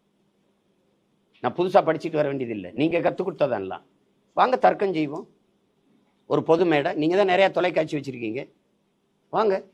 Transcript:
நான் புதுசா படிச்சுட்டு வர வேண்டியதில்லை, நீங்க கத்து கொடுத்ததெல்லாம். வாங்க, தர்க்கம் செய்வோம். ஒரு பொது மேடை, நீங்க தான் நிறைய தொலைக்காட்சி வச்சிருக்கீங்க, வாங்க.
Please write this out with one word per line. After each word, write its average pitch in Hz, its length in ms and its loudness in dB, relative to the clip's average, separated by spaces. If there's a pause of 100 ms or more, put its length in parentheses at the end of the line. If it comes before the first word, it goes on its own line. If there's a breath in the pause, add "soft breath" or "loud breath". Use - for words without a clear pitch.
(1400)
நான் 123 140 -4
புதுசா 180 260 4
படிச்சுட்டு 160 380 -2
வர 147 80 0
வேண்டியதில்லை, 113 460 -6
நீங்க 165 240 0
கத்து 165 240 -2
கொடுத்ததெல்லாம். 120 640 -4 (500)
வாங்க, 240 200 4
தர்க்கம் - 360 2
செய்வோம். 156 360 -4 (1000)
ஒரு 147 120 2
பொது 165 220 4
மேடை, 156 300 2
நீங்க 160 220 0
தான் 196 180 4
நிறைய 190 160 4
தொலைக்காட்சி 160 460 -2
வச்சிருக்கீங்க, 123 460 -8 (880)
வாங்க. 196 220 0 (200)